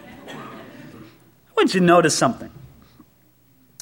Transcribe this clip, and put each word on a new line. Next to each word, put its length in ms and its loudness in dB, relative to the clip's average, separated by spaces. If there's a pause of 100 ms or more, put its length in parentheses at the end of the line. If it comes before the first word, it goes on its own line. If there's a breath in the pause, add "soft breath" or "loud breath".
(280)
I 1300 -20
want 180 0
you 60 0
to 60 4
notice 320 4
something. 320 -2 (1300)